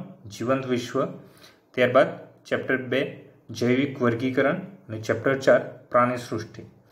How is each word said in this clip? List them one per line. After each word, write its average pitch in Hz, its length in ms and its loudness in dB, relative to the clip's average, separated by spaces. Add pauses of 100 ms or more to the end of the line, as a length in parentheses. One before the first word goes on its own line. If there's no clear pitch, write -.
(300)
જીવંત 127 360 -2
વિશ્વ, 127 400 -2 (680)
ત્યારબાદ 127 360 6 (380)
ચેપ્ટર 127 320 -2
બે 127 520 -4 (200)
જૈવિક 123 520 0
વર્ગીકરણ 131 560 2
અને - 440 -12
ચેપ્ટર 135 380 0
ચાર 120 220 6 (300)
પ્રાણી 123 260 4
સૃષ્ટિ. - 440 -10 (300)